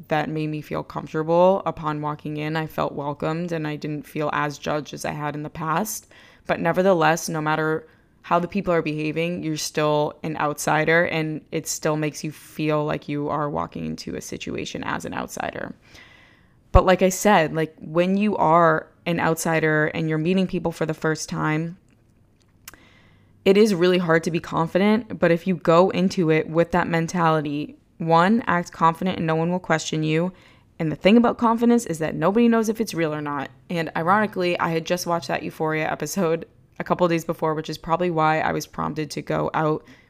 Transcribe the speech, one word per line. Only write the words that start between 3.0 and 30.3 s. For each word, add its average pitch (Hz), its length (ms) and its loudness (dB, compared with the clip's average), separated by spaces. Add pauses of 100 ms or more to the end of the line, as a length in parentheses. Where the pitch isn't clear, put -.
and 156 120 -4
I 151 120 -6
didn't 151 280 -8
feel 147 280 -6
as 147 240 -4
judged 151 360 -6
as 147 120 -10
I 156 60 -4
had 147 220 -6
in 151 100 -8
the 151 60 -10
past. 165 580 -4 (380)
But - 140 -2
nevertheless, 170 680 2
no 165 100 -4
matter 156 480 -2 (360)
how 175 140 2
the 175 120 -2
people 180 240 -2
are 165 80 2
behaving, 156 640 -4
you're 156 120 -4
still 151 680 0
an 156 140 -6
outsider, 156 680 2
and 156 360 -4 (100)
it 160 160 -6
still - 280 -2
makes 156 260 -4
you 151 120 -6
feel 151 500 -4
like 151 240 -6
you 147 220 -4
are 147 200 -2
walking 165 360 -6
into - 300 -8
a - 60 -8
situation - 600 -8
as - 220 -6
an - 80 -10
outsider. - 600 -8 (1000)
But 180 120 8
like 185 160 4
I 185 80 4
said, 170 460 4
like, 160 240 -2
when 175 380 0
you 208 180 0
are 160 520 4 (180)
an 170 160 0
outsider 160 640 0
and 160 220 -2
you're 156 80 0
meeting 180 300 0
people 165 260 -4
for 160 120 -4
the 156 80 -2
first 156 360 -4
time, 160 480 -4 (1700)
it 196 120 8
is 214 160 8
really 180 260 4
hard 165 260 4
to 175 60 -2
be 165 80 -2
confident, 180 800 0
but 170 140 4
if 170 160 0
you 185 80 2
go 170 340 4
into 180 400 0
it 156 180 2
with 165 240 0
that 175 160 0
mentality, 160 880 -2 (200)
one, 170 500 4
act 175 240 0
confident 165 460 0
and 160 100 -2
no 160 80 0
one 165 160 0
will 180 80 -2
question 156 440 -2
you. 160 280 0 (480)